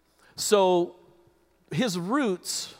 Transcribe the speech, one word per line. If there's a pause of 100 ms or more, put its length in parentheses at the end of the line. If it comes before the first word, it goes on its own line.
(360)
So (760)
his
roots